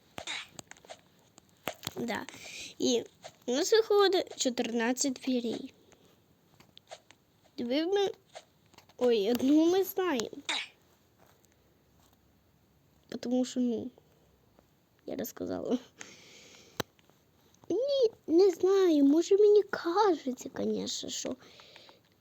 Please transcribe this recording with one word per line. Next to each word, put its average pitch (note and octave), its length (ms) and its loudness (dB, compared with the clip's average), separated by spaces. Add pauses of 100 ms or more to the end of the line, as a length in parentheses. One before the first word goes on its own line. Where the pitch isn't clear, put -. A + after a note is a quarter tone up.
(2000)
Да. A#3 300 -6 (540)
И B3+ 260 2 (400)
у A#3+ 60 -4
нас D4 200 -2
выходит G4+ 640 4
чотирнадцять A#3+ 840 -2
дверей. A#3+ 520 -4 (1800)
Две C#4 280 -2
мы... G4 280 0 (840)
Ой, A#3 340 2
одну C#4+ 380 4
мы F#4 140 4
знаем. F4 600 -4 (2750)
Потому B3+ 360 -2
что, B3+ 140 -6
ну, A#3+ 320 -2 (1160)
я - 100 -8
рассказала. - 640 -6 (1900)
Не, C5 400 0 (180)
не F4 240 6
знаю, F4+ 540 4
може E4+ 320 4
мені G#4 260 6
кажеться, E4+ 880 -2
конечно, G#3+ 600 -6
що - 260 -8 (840)